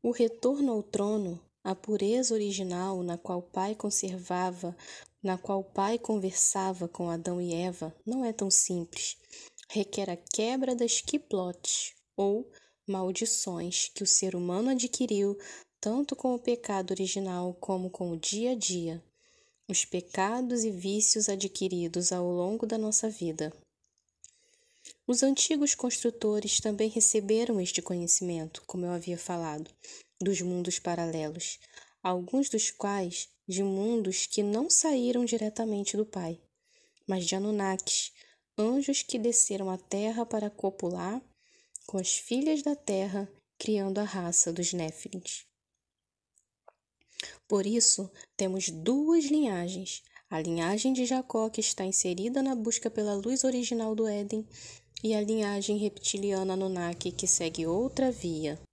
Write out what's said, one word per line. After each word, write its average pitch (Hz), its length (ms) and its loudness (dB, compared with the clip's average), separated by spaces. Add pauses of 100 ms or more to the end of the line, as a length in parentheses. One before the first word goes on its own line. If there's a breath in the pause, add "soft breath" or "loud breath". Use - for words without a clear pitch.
O 240 80 2
retorno 247 600 2
ao 214 100 0
trono, 202 580 0 (240)
a 190 120 -2
pureza 214 580 2
original 190 680 -2
na 175 140 -4
qual 180 220 -4
o 180 40 -10
Pai 190 320 -2
conservava, 180 1000 -2 (460 loud breath)
na 185 160 0
qual 196 220 -2
o 190 120 -8
Pai 208 280 2
conversava 190 880 0
com 170 220 -4
Adão 170 300 -2
e 175 140 -2
Eva, 170 500 -4
não 254 220 -2
é 226 80 -2
tão 196 160 -2
simples. - 680 0 (520 loud breath)
Requer 202 400 -4
a 175 80 -4
quebra 254 580 -2
das 240 240 2
quiplotes, - 920 -2 (240)
ou 202 340 2 (360 soft breath)
maldições, 185 1040 -2
que - 80 -6
o 196 60 0
ser 185 280 4
humano 180 360 0
adquiriu 226 680 2 (420 loud breath)
tanto 262 360 0
com 254 180 0
o 240 60 -2
pecado 233 520 0
original 185 600 -2
como 185 380 -4
com 180 200 -4
o 165 60 -4
dia 220 360 0
a - 20 0
dia, 170 480 -4 (640 soft breath)
os - 180 0
pecados 226 800 0
e 220 80 0
vícios 208 580 2
adquiridos 185 840 -2
ao 180 160 0
longo 180 380 0
da 220 100 -2
nossa 214 320 0
vida. 160 460 -4 (1500 loud breath)
Os 247 160 2
antigos 277 540 4
construtores 220 840 0
também 214 300 2
receberam 220 720 2
este 180 180 -2
conhecimento, 170 840 -2
como 180 220 -4
eu 175 40 -2
havia 175 280 -4
falado, 160 500 -6 (500 loud breath)
dos 190 220 0
mundos 180 380 -2
paralelos, 165 800 -4 (420 loud breath)
alguns 185 480 0
dos 214 220 0
quais 196 580 -2 (180)
de 190 140 -2
mundos 196 640 0
que - 160 0
não 214 260 2
saíram 247 560 4
diretamente 214 720 0
do 214 120 0
Pai, 170 340 -6 (640 soft breath)
mas 190 180 0
de 190 100 0
Anunnakis, 196 760 0 (460 soft breath)
anjos 269 460 2
que - 160 -4
desceram 208 500 2
à 185 80 -2
Terra 220 480 -2
para 214 240 -2
copular 190 720 -4 (680 loud breath)
com - 80 -4
as - 220 0
filhas 294 420 0
da 294 140 2
terra, 196 520 -2 (300)
criando 196 400 0
a 208 60 0
raça 175 500 0
dos 175 200 -2
Néfilins. - 720 -8 (2000 loud breath)
Por 196 180 2
isso, 202 460 4 (260 loud breath)
temos 190 320 0
duas 277 560 4
linhagens: 190 800 0 (260 loud breath)
a 160 100 -2
linhagem 170 540 2
de 254 100 2
Jacó, 240 460 0
que 220 100 -6
está - 240 -2
inserida 190 600 0
na 269 100 2
busca 226 380 -2
pela 208 240 0
luz 233 280 0
original 233 520 2
do 220 100 2
Éden, 208 420 -2 (560 loud breath)
e 220 120 4
a 214 60 4
linhagem 208 580 2
reptiliana 196 760 0
Anunnaki, 180 580 0
que - 140 -4
segue 165 400 2
outra 247 460 2
via. 160 500 -4 (120)